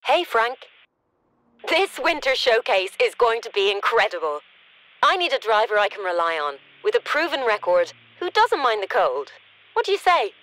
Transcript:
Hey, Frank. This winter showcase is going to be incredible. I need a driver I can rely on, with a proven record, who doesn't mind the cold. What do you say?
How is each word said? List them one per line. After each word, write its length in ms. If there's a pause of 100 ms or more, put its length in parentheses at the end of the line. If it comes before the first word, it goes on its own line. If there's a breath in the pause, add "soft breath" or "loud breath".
(120)
Hey, 120
Frank. 420 (1000)
This 280
winter 380
showcase 560 (100)
is 140
going 280
to 120
be 160
incredible. 680 (640)
I 120
need 160
a 60
driver 400
I 100
can 160
rely 320
on, 180 (280)
with 140
a 40
proven 460
record, 460 (260)
who 100
doesn't 320
mind 220
the 60
cold. 420 (440)
What 120
do 60
you 60
say? 340 (100)